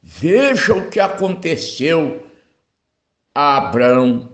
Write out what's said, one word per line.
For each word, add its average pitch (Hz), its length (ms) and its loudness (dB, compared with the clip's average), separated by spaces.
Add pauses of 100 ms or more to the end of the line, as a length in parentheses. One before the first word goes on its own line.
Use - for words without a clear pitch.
Veja 220 720 0
o 190 160 -4
que 208 100 -4
aconteceu 165 1300 -2 (1080)
a 139 220 2
Abraão 123 760 2